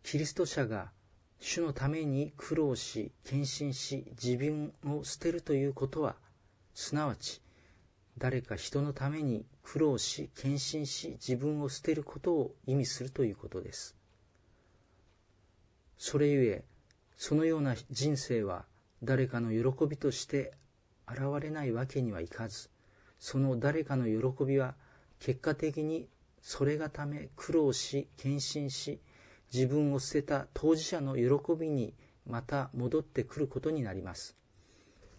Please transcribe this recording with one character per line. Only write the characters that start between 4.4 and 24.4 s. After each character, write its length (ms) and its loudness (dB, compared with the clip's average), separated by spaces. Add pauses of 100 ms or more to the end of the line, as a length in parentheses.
を 160 -2
捨 160 -8
て 140 0
る 100 -4
と 100 0
い 140 4
う 80 0
こ 140 -2
と 120 -4
は、 140 0 (600)
す 200 -4
な 120 2
わ 100 -2
ち、 260 -10 (760)
誰 240 0
か 160 -6
人 260 -2
の 100 0
た 180 0
め 120 -2
に 220 0 (180)
苦 180 -4
労 180 6
し、 360 -4
献 180 -2
身 340 -2
し、 340 -6
自 160 0
分 240 0
を 80 0
捨 140 -8
て 120 2
る 80 0
こ 160 -12
と 160 2
を 200 2 (120)
意 80 2
味 120 2
す 180 -6
る 60 -8
と 140 0
い 80 2
う 40 -8
こ 120 -12
と 120 -4
で 120 -10
す。 240 -12 (2000)
そ 200 0
れ 100 6
ゆ 180 6
え、 180 0 (520)
そ 180 -2
の 100 6
よ 140 4
う 20 0
な 160 2 (140)
人 260 2
生 260 0
は 220 -4 (400)
誰 220 4
か 140 -2
の 100 0
喜 360 2
び 100 -2
と 140 2
し 160 -6
て 260 -2 (560)
現 120 -6 (200)
れ 100 -6
な 140 -4
い 80 0
わ 140 0
け 160 -2
に 80 0
は 100 -6
い 80 -4
か 200 -8
ず、 220 -12 (480)
そ 200 -4
の 200 4
誰 260 2
か 120 -2
の 100 2
喜 380 2